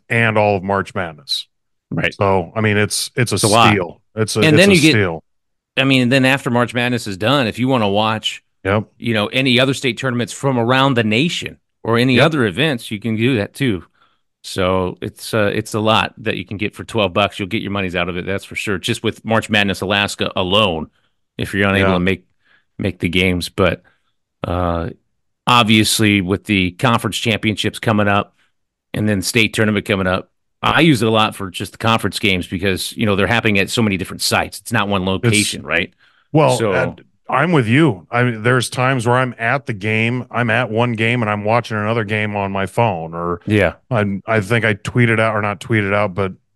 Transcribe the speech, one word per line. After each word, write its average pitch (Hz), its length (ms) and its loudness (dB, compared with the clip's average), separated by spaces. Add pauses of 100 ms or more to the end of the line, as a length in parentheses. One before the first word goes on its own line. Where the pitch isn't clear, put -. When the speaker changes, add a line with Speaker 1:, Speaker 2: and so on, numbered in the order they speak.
Speaker 1:
and 117 280 2
all 104 180 4
of 90 80 -2
March 98 320 -2
Madness. 80 520 -8 (420)
Speaker 2:
Right. - 240 -2
Speaker 1:
So, 95 420 0
I 113 60 -4
mean, 107 160 2
it's, - 400 -4
it's 123 160 -2
a - 20 -2
Speaker 2:
It's 92 80 -2
a 113 60 4
lot. 110 220 6
Speaker 1:
steal. 90 300 -4 (140)
It's 110 220 -2
a, - 20 -2
Speaker 2:
And 156 160 4
Speaker 1:
it's - 20 6
Speaker 2:
then 196 140 6
Speaker 1:
a - 20 6
Speaker 2:
you 170 80 6
get 156 100 6
Speaker 1:
steal. 92 320 0 (520)
Speaker 2:
I 131 80 0
mean, 131 240 4
then 131 160 4
after 131 260 0
March 120 240 0
Madness 120 340 -2
is 95 100 -6
done, 120 300 2
if 104 120 -6
you 123 80 0
wanna 123 220 2
watch, 107 520 -2 (220)
Speaker 1:
Yep. 104 260 0 (100)
Speaker 2:
you 117 140 -4
know, 104 140 0
any 127 320 2
other 135 140 2
state 123 240 -4
tournaments 120 340 -4
from 135 260 -2
around 131 360 2
the 117 100 2
nation 120 560 -2 (240)
or 113 140 0
any 127 200 2
Speaker 1:
Yep. 127 80 6
Speaker 2:
other 156 200 2
events, 120 460 -2
you 107 80 -6
can 110 160 -4
do 117 220 0
that 202 160 -4
too. 104 300 -2 (600)
So 92 580 -2
it's, - 320 -10
uh, 104 200 0
it's - 200 -6
a 117 60 -2
lot 107 380 2
that 107 200 -6
you 98 80 -10
can 101 120 -12
get 101 180 -6
for 101 80 -14
twelve 98 300 -2
bucks. 101 260 0
You'll 101 80 -6
get 101 140 -4
your 101 100 -8
money's 95 240 -4
out 87 120 -2
of 87 100 -8
it, 90 80 -8
that's 95 200 -6
for - 100 -16
sure. 101 220 -6
Just - 260 -6
with 110 220 -6
March 110 240 0
Madness 101 320 0
Alaska 101 540 -2
alone, 92 540 0 (480)
if - 160 -8
you're 101 140 2
unable 98 220 2
Speaker 1:
Yeah. 95 60 2
Speaker 2:
to 90 40 0
make, 92 260 -2 (520)
make - 220 -6
the 92 100 -2
games, 90 400 0
but, - 320 0 (600)
uh, 87 480 -4 (560)
obviously 107 760 4
with 92 240 -2
the 92 260 2
conference 117 460 0
championships 107 600 -2
coming 104 280 2
up 101 300 0 (560)
and 107 160 -2
then 101 120 0
state 107 320 0
tournament 104 320 0
coming 95 220 0
up, - 240 -2 (320)
I 113 180 4
use 151 200 4
it 113 60 0
a 110 40 2
lot 107 240 2
for 98 140 -10
just - 220 -10
the - 80 -20
conference 110 400 0
games 92 260 0
because, 92 500 -4
you 76 120 -2
know, 101 80 2
they're 98 100 2
happening 110 320 2
at 98 140 0
so 123 100 0
many 101 160 0
different - 240 -8
sites. 90 380 -2
It's - 120 -12
not 110 160 0
one 101 140 -2
Speaker 1:
It's 92 60 -2
Speaker 2:
location, 101 560 0
right? 78 280 -2 (400)
Speaker 1:
Well, 143 260 4
Speaker 2:
So 110 160 -2
Speaker 1:
and 87 300 -4 (280)
I'm 156 220 0
with 135 120 4
you. 117 460 2
I 120 120 0
mean, 113 200 -2
there's 123 260 0
times 127 380 -2
where 120 80 2
I'm 127 220 0
at 123 280 -2
the 117 80 -6
game, 110 560 -4
I'm 117 200 -2
at 117 200 0
one 117 240 0
game, 113 300 0
and 104 80 -2
I'm 104 140 -4
watching 117 320 -2
another 110 260 -2
game 107 320 -4
on 98 160 -2
my 98 140 -4
phone, 90 480 -2
or 85 320 -6
Speaker 2:
Yeah. 101 300 2 (140)
Speaker 1:
I'm, 101 360 -2
I 110 160 0
think 110 240 0
I 107 80 2
tweeted 113 460 0
out, 110 140 0
or 107 80 -2
not 104 200 -6
tweeted 104 320 0
out, 104 200 0
but 95 200 -4 (220)